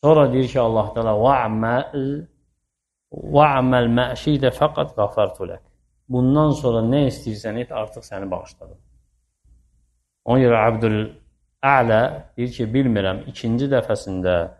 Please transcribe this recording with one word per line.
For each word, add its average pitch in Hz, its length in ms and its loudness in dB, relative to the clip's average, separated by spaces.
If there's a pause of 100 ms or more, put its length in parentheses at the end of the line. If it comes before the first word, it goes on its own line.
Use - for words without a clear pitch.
Sonra 147 280 6
deyir 127 160 2
ki, 131 120 -2
Allah 110 340 0
Taala, 113 280 0
"Va'mal, 131 1040 0 (840)
va'mal 127 760 2 (100)
ma'şidə 127 520 0 (100)
fəqət 147 340 -2
qafartu 101 560 -2
lək." 85 120 -16 (460)
Bundan 131 420 2
sonra 123 300 0
nə 135 300 2
istəyirsən 107 480 -10
et, 123 140 -10
artıq 110 300 -10
səni 98 280 -12
bağışladım. 90 480 -12 (1500)
Ona 123 160 2
görə 120 160 4 (120)
Abdül 110 300 0 (640)
A'la 131 760 2
deyir 120 160 -6
ki, 120 120 -4 (100)
bilmirəm, 107 520 0
ikinci 120 400 -4
dəfəsində 98 680 0 (260)